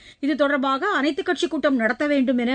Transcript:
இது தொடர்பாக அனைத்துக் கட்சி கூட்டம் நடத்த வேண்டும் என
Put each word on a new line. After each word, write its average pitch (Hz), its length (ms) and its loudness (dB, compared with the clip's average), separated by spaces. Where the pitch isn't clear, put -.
இது 285 160 0
தொடர்பாக 277 540 0
அனைத்துக் 302 360 0
கட்சி 349 220 0
கூட்டம் 269 320 0
நடத்த 233 260 0
வேண்டும் 269 320 2
என 240 160 0